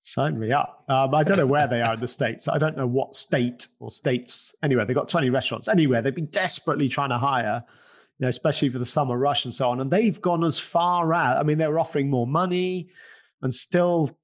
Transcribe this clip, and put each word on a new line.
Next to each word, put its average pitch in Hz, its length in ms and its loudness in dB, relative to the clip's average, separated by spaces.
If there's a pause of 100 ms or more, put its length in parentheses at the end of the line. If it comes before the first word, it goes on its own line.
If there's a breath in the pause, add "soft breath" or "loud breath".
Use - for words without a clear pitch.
Sign 139 360 -2
me 110 140 -2
up. - 360 -2
Um, 135 260 2
I 151 100 4
don't 190 140 2
know 147 80 4
where 143 200 4
they 117 140 0
are 113 140 0
in 110 60 -8
the 123 60 -4
States. - 400 -4
I 147 120 0
don't 156 180 0
know 135 100 -2
what 123 300 -2
state 123 500 -2 (140)
or 117 100 -12
states. - 720 -4
Anyway, 131 240 2
they've 120 80 -2
got 135 140 -2
twenty 143 220 2
restaurants. 123 380 -2
Anyway, 151 320 4
they've 131 140 -2
been 160 120 -6
desperately 151 600 -2
trying 139 220 -2
to 120 80 -2
hire, 120 440 0 (560 soft breath)
you 139 60 -2
know, 127 40 2
especially 139 420 0
for 123 80 -8
the 123 80 -4
summer 127 320 0
rush 143 260 0
and 123 80 -8
so 123 180 0
on. 123 100 -4
And 135 100 -4
they've 202 300 2
gone 170 240 0
as 160 140 2
far 175 540 2
out. 147 260 2
I 143 40 0
mean, 151 160 2
they 156 100 0
were 156 120 0
offering 139 280 0
more 123 180 0
money 180 640 -2 (540 loud breath)
and 131 100 -2
still 175 580 2 (140)